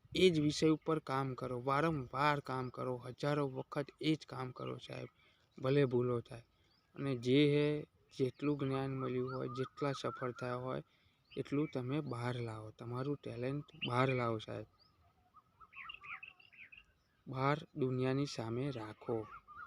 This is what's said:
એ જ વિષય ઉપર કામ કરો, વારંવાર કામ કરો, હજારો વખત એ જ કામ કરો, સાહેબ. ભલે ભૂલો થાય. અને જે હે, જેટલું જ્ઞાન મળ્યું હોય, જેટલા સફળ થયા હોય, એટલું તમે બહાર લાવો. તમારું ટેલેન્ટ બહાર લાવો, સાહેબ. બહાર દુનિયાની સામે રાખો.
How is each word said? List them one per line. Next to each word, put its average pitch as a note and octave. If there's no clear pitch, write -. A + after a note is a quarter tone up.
એ F#3
જ D#3
વિષય D3+
ઉપર D#3
કામ C3+
કરો, B2+
વારંવાર C#3+
કામ C3
કરો, B2+
હજારો C#3+
વખત C3
એ D#3
જ -
કામ B2+
કરો, B2+
સાહેબ. B2+
ભલે C#3
ભૂલો B2
થાય. A#2+
અને C#3
જે B2
હે, D3
જેટલું C#3
જ્ઞાન C3+
મળ્યું B2+
હોય, C3
જેટલા C3
સફળ B2
થયા B2
હોય, B2+
એટલું C#3+
તમે C3
બહાર B2
લાવો. A2
તમારું B2+
ટેલેન્ટ B2
બહાર B2+
લાવો, A#2+
સાહેબ. A2
બહાર C#3
દુનિયાની C3
સામે B2
રાખો. A2